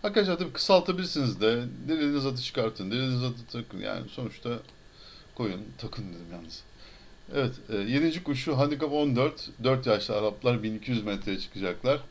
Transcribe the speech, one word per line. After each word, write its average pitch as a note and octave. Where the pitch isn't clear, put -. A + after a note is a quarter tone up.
Arkadaşlar G3
tabii F3
kısaltabilirsiniz F3
de. A#2
Dilediğiniz D3
atı C3+
çıkartın. G#2+
Dilediğiniz B2+
atı B2
takın. A2+
Yani G#2
sonuçta A#2+
koyun. G2+
Takın G#2
dedim F2
yalnız. F2
Evet. C3+
E, A2
yedinci C#3+
koşu C#3
handikap C#3+
on D3
dört. C#3
Dört B2+
yaşlı G#2+
Araplar G#2+
bin A2
iki B2+
yüz A2
metreye G2+
çıkacaklar. G2